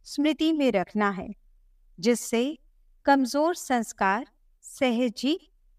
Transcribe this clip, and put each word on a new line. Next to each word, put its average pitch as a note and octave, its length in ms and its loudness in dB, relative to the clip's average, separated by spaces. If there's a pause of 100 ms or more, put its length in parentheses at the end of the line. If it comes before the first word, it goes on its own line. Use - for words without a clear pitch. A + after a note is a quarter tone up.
स्मृति D#4 500 0
में C#4 180 2
रखना G3+ 380 0
है, G3 260 -10 (640)
जिससे A#3 580 0 (480)
कमजोर C#4 500 2
संस्कार A3+ 720 -2 (340)
सहज B3 600 -2
ही D4+ 280 -4 (280)